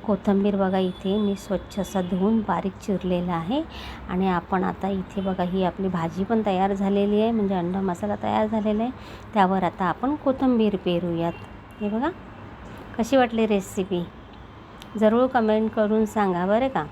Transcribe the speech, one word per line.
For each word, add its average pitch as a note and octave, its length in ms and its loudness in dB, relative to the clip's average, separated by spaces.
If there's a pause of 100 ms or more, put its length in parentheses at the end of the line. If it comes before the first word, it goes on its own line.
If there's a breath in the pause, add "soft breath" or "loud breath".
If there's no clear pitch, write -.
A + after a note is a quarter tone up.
कोथिंबीर G3 480 2
बघा, F#3+ 220 2
इथे F#3+ 400 0
मी G3+ 180 2
स्वच्छ F#3+ 440 -6
असं F#3+ 220 -2
धुवून G3 380 2
बारीक F#3+ 420 -2
चिरलेलं F3+ 500 -2
आहे. F3+ 320 -2 (460 loud breath)
आणि F#3 180 0
आपण F3+ 360 0
आता F#3 240 -4
इथे G3 340 -4
बघा, F#3+ 220 -2
ही F#3 200 0
आपली F#3+ 240 0
भाजी E3+ 360 -2
पण A3+ 220 2
तयार G3 280 2
झालेली G3+ 480 2
आहे, A3+ 100 2
म्हणजे G3+ 240 0
अंडा F3+ 260 0
मसाला F#3+ 420 -2
तयार G#3+ 240 2
झालेला G#3+ 360 0
आहे. B3+ 80 -2 (420 loud breath)
त्यावर F#3+ 300 4
आता F3+ 220 -2
आपण B3 300 0
कोथिंबीर B3+ 600 2
पेरूयात. E3+ 580 0 (480)
हे G#3 80 -2
बघा, A#3+ 200 0 (880 loud breath)
कशी A#3 200 2
वाटली A#3 300 4
रेसिपी, F#3+ 580 0 (920)
जरूर A3+ 280 6
कमेंट A3 440 2
करून A3 340 2
सांगा F#3+ 400 0
बरं A3+ 220 4
का. F#3 240 -2